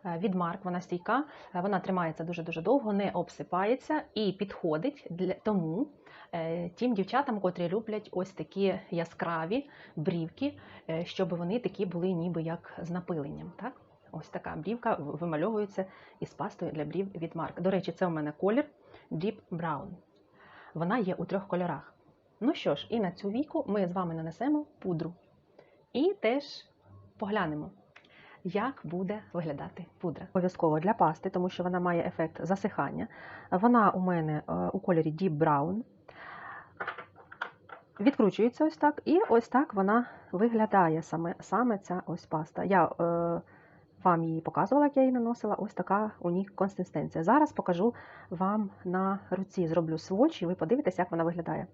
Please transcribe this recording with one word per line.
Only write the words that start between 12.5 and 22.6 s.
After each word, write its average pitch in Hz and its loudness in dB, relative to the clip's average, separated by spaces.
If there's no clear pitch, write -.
з 170 -8
напиленням, 165 -6
так? 247 -10
Ось 160 -12
така - -10
брівка 220 -2
в-, 147 -6
вимальовується 190 -2
із - -8
пастою 156 -6
для 151 -4
брів 175 -4
від 165 -8
Марк. 160 -6
До 185 2
речі, 180 0
це 190 0
у 175 0
мене 151 -2
колір 220 2
Deep 185 -2
Brown. 160 -4
Вона 180 0
є 180 0
у 175 -6
трьох 190 -4
кольорах. 175 -4
Ну 277 2
що - 0